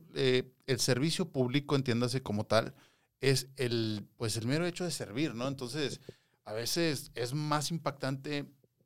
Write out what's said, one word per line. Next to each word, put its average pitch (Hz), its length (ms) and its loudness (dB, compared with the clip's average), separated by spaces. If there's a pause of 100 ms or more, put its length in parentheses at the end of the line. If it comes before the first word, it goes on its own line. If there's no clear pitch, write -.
(140)
eh, 127 380 4 (160)
el 127 140 2
servicio 135 500 2
público, 139 460 2
entiéndase 123 440 2
como 104 240 -2
tal, 113 280 4 (480)
es 131 340 2
el, 113 500 0 (120)
pues, 110 200 -2
el 110 100 -4
mero 160 180 0
hecho 175 180 -4
de - 80 -4
servir, 123 420 -4
¿no? 120 140 -4
Entonces, 135 540 -4 (440)
a 104 80 -10
veces 139 640 -2
es 120 180 -4
más 151 380 0
impactante 143 720 -4 (400)